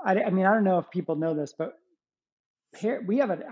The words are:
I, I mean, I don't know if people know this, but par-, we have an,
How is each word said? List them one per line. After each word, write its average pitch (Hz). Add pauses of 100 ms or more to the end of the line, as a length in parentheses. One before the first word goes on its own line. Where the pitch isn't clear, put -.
I, 208
I 220
mean, 185
I 202
don't 220
know 185
if -
people 165
know 160
this, 147
but - (1080)
par-, 220
we 208
have 269
an, 165